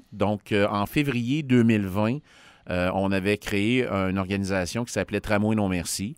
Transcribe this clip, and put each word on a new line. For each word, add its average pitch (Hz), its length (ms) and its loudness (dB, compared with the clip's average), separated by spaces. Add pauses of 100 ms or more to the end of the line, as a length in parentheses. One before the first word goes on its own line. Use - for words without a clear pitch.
(140)
Donc, 104 380 -2
euh, 101 160 4
en 101 200 -2
février 139 560 -2
deux 127 180 6
mille 110 240 4
vingt, 107 320 0 (520)
euh, 90 240 0
on 98 180 0
avait 98 260 2
créé 113 480 0
une 95 320 -2
organisation 98 680 -2
qui - 80 -12
s'appelait 101 260 -2
Tramway 104 340 0
Non 104 140 0
Merci, 92 500 -4